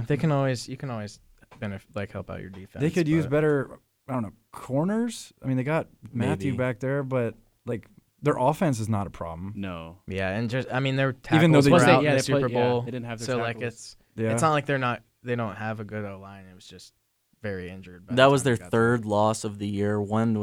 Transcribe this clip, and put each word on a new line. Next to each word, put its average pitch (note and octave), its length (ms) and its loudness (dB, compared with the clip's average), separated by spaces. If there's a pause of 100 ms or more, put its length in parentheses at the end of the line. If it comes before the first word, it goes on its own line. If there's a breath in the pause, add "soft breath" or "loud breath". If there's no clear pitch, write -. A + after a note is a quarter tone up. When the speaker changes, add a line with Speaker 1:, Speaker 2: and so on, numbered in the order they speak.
Speaker 1:
they D3 100 0
can D3+ 140 0
always, C3+ 360 0
you B2+ 100 -10
can C#3 120 -10
always G#2+ 300 -10 (420)
benef-, G2+ 320 -8
like, G2+ 180 -8
help F#2+ 200 -10
out F#2 100 -10
your F#2+ 80 -14
defense, F#2+ 320 -14
Speaker 2:
They D3+ 80 2
could E3+ 180 0
use D#3 180 2
Speaker 1:
but B2+ 60 -8
Speaker 2:
better, D3 480 0 (280)
I C3+ 60 -8
don't B2 100 -4
know, F#2+ 100 -10 (180)
corners? G#3 800 -4 (120)
I - 40 -6
mean, C3 100 0
they B2+ 60 0
got D3+ 240 -2 (240)
Matthew - 400 -2
Speaker 3:
Maybe. A#2+ 60 -4
Speaker 2:
back B2+ 220 -2
there, C#3 240 -4
but, B2+ 320 -2 (300)
like, A#2 220 -8 (360)
their C#3+ 140 2
offense C#3 420 2
is G#2+ 100 -2
not G2+ 160 0
a D#2+ 60 -10
problem. F2 440 -10
Speaker 4:
No. F2 520 -12
Speaker 1:
Yeah, F#2+ 240 -4
and A2 180 -4
just, B2+ 240 -4
I B2+ 60 -2
mean, C3+ 160 -2
their C3+ 200 0 (160)
Speaker 2:
Even D#3+ 200 6
though D3 100 8
Speaker 1:
tackles C3+ 40 4
Speaker 2:
they C#3+ 60 8
Speaker 1:
were F3 80 8
Speaker 2:
did E3+ 100 6
Speaker 1:
out E3+ 140 6
Speaker 4:
Yeah, D3 60 2
Speaker 1:
in C#3+ 60 2
Speaker 4:
they C3+ 40 2
Speaker 1:
the C3 40 0
Super C#3 180 0
Speaker 4:
played, B2+ 100 0
yeah, B2 180 2
Speaker 1:
Bowl, A#2+ 120 0
Speaker 4:
they B2 100 -8
didn't A#2+ 140 -8
have A#2 140 -10
their A#2 80 -10
Speaker 1:
so, B2+ 100 -2
like, A#2 220 -4
Speaker 4:
tackles. A#2 140 -8
Speaker 1:
it's, - 240 -20 (180)
Speaker 2:
Yeah. A2 160 0
Speaker 1:
it's A#2 100 0
not D#3+ 100 4
like D3 140 0
they're C#3+ 140 0
not, B2 240 -4 (200)
they B2 120 -4
don't A2 200 -4
have G#2+ 240 -6
a A2 40 -12
good G#2+ 200 -8
O-line. G2 480 -14
It F2+ 40 -20
was F#2 100 -20
just - 280 -20 (500)
very F#2 260 -6
injured F2+ 380 -16
by B2 80 -4
Speaker 3:
That C3 100 8
Speaker 1:
the C#3 60 8
Speaker 3:
was C#3 100 4
Speaker 1:
time A#2 40 -4
Speaker 3:
their B2 100 4
Speaker 1:
they G#2+ 80 -4
got F2+ 80 -18
there. A#2 80 4 (180)
Speaker 3:
third A2 80 -6
loss G#2+ 380 2
of G#2 160 -8
the G#2 80 -4
year, G#2 340 0
one A2 420 0